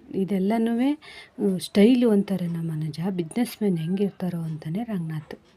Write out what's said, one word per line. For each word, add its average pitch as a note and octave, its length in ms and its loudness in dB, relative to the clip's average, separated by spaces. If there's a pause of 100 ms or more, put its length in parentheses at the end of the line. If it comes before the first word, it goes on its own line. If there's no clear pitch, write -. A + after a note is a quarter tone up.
(160)
ಇದೆಲ್ಲನೂ, G3+ 640 0
ಹ್ಮ್, B3 800 -2
ಸ್ಟೈಲು" A#3+ 500 6
ಅಂತಾರೆ G3 380 2
ನಮ್ಮ E3 240 -4
ಮನೋಜ. D#3 280 -4 (100)
"ಬಿಸಿನೆಸ್ G3 540 -4
ಮ್ಯಾನ್ F#3 160 2
ಹೆಂಗಿರ್ತಾರೋ" F3+ 640 -2
ಅಂತಾನೆ D#3+ 420 -6
ರಂಗನಾಥ್. D#3+ 520 -6 (220)